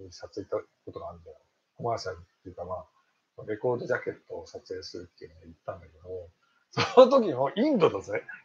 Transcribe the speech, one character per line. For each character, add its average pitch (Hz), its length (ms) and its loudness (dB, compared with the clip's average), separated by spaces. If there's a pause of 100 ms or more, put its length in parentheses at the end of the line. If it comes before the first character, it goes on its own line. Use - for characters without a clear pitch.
に 87 80 -18
撮 - 200 -16
影 98 160 -10
行 - 100 -2
っ - 20 -14
た - 60 -18 (180)
こ 107 80 -16
と - 80 -10
が 82 80 -10
あ - 20 -14
る 87 80 -18
ん 85 60 -20
だ 80 60 -20
よ。 - 60 -20 (380)
コ - 80 -14
マ 117 120 0
ー - 20 -6
シ - 100 -8
ャ - 40 -6
ル 80 60 -10
っ - 20 -18 (240)
て 95 60 -14
い - 40 -16
う - 20 -18
か、 87 80 -10
ま 90 120 -8
あ、 90 100 -10 (600)
レ 107 120 -6
コ 127 160 0
ー 120 40 -2
ド - 80 -6
ジ - 80 -2
ャ 117 80 -2
ケ 117 100 -6
ッ 107 40 -8 (140)
ト - 60 -10
を - 120 -12
撮 - 180 -16
影 92 180 -8
す - 160 -12
る 87 140 -16
っ - 40 -20
て - 80 -20
い - 20 -18
う 80 80 -20
の 82 120 -20
に - 0 -
行 82 100 -20
っ - 80 -20
た - 80 -8
ん 90 80 -14
だ 82 60 -20
け 78 100 -20
ど、 90 320 -12 (640)
そ 254 100 12
の 233 40 2
時 226 240 4
も 127 220 0
イ 240 140 4
ン 285 80 4
ド 160 120 6
だ 101 100 -4
ぜ。 - 240 -6 (220)